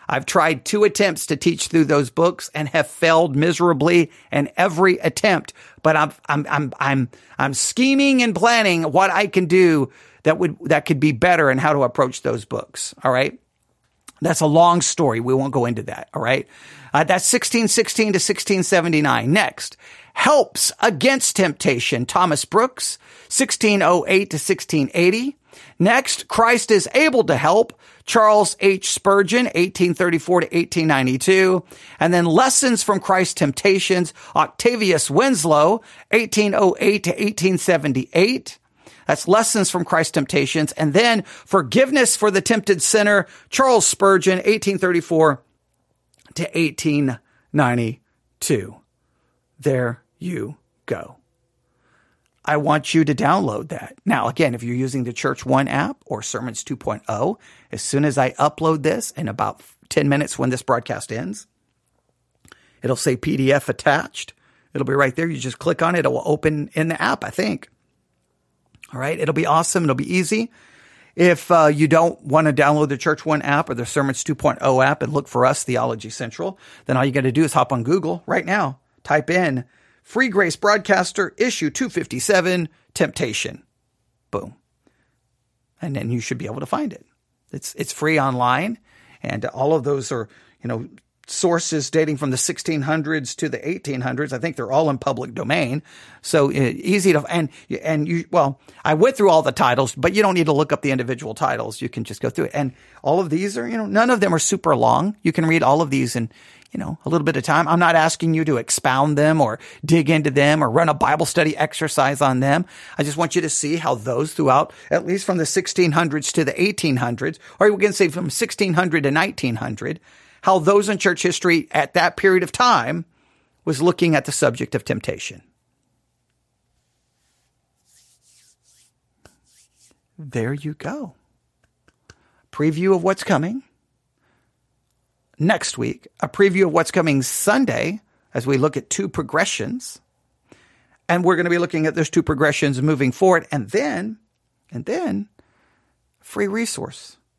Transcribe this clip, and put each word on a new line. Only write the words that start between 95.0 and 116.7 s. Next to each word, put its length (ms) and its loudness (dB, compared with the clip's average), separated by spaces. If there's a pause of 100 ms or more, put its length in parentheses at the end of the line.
domain. 500 -4 (360)
So, 280 2
uh, 40 -4
easy 600 0
to, 140 0
and, 220 -2 (340)
and 260 -2
you, 240 -4
well, 280 0 (240)
I 100 2
went 220 4
through 140 4
all 120 6
the 100 -2
titles, 420 0
but 200 -2
you 80 4
don't 120 2
need 120 2
to 60 2
look 200 0
up 100 -2
the 80 -2
individual 440 -6
titles. 460 -6
You 80 -6
can 140 -8
just 180 -12
go 80 -4
through 180 -4
it. 80 -12
And 200 -4 (280)
all 180 0
of 100 -4
these 260 -4
are, 120 -6
you 80 -6
know, 100 -6
none 240 2
of 80 2
them 160 0
are 60 0
super 340 0
long. 480 2
You 100 0
can 140 0
read 160 2
all 180 4
of 100 -2
these 260 -2
in, 140 -4 (420)
you 60 -10
know, 260 -10
a 40 -8
little 160 0
bit 120 -2
of 80 -2
time. 240 2
I'm 100 2
not 160 4
asking 400 2
you 120 0
to 100 0
expound 600 0
them 240 2
or 180 0 (260)
dig 260 4
into 200 2
them 340 2
or 60 0
run 180 4
a 60 2
Bible 320 2
study 300 0
exercise 640 -2
on 200 2
them. 260 2 (320)
I 60 -2
just 120 -4
want 200 -4
you 60 2
to 80 -4
see 260 -4
how 180 -2
those 400 -4
throughout, 380 2 (180)
at 160 0
least 180 -4
from 140 -2
the 80 -2
sixteen 460 0
hundreds 400 -2
to 120 0
the 160 -4
eighteen 360 0